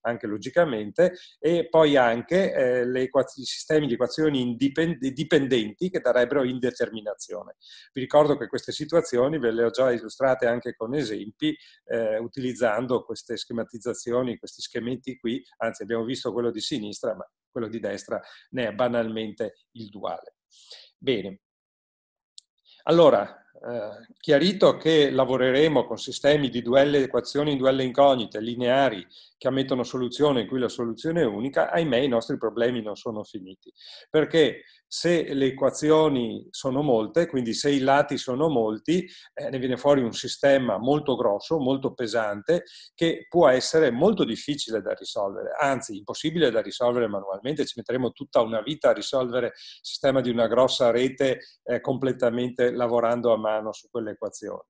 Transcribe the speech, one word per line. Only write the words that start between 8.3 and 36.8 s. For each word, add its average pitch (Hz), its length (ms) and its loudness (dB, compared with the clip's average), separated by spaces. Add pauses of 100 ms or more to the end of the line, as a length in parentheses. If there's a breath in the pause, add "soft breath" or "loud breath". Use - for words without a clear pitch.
che 110 100 -6
queste 123 240 -6
situazioni 151 680 0
ve 120 140 0
le 117 140 2
ho 113 40 2
già 127 220 2
illustrate 120 560 0
anche 120 260 -2
con 117 220 -8
esempi, 110 600 -4 (300 soft breath)
eh, 110 320 -2
utilizzando 120 880 -2
queste 110 340 -10
schematizzazioni, 120 1000 -6
questi - 240 -16
schemati 123 560 -10
qui, 117 240 -6 (140)
anzi 113 260 -6
abbiamo 113 220 -4
visto 123 280 -6
quello 120 160 -2
di 113 100 -8
sinistra, 107 560 -6
ma - 140 -16 (220)
quello 117 160 -8
di 110 120 -10
destra 101 400 -8 (300 loud breath)
ne 123 200 -4
è 104 40 -8
banalmente 113 1000 -4
il 110 160 -14
duale. 95 480 -12 (600 loud breath)
Bene. 98 440 -4 (1400 soft breath)
Allora, 143 520 6 (280)
eh, - 520 -10
chiarito 156 580 4
che 151 340 4
lavoreremo 131 760 2
con 110 120 -8
sistemi 143 520 2
di 117 120 -4
duelle 139 420 4
equazioni 139 480 -2
in 139 60 -2
duelle 131 260 2
incognite, 123 580 2
lineari, 120 640 0 (320 loud breath)
che 135 120 -4
ammettono 135 340 -2
soluzione 127 580 0
in 101 60 -4
cui 127 120 -4
la 117 100 -2
soluzione 156 520 -4
è 143 40 4
unica, 123 440 0
ahimè 156 280 0
i 139 100 2
nostri 123 300 -2
problemi 117 440 -2
non 104 140 -8
sono 107 280 -10
finiti. 92 480 -18 (380 loud breath)
Perché 151 540 2 (240 loud breath)
se 160 460 -2
le 139 140 2
equazioni 131 1040 2
sono 135 300 -4